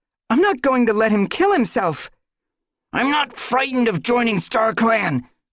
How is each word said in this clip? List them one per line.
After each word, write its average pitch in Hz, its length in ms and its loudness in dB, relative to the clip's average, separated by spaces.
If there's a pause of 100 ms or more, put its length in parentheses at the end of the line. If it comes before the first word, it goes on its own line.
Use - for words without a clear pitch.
(300)
I'm 233 100 2
not 381 220 2
going 254 240 2
to 226 60 2
let 214 180 2
him 208 160 2
kill 370 260 0
himself! 202 580 -2 (840)
I'm 254 180 0
not 294 260 -2
frightened 254 520 -2
of 175 140 -2
joining 233 340 0
StarClan, 220 840 0 (300)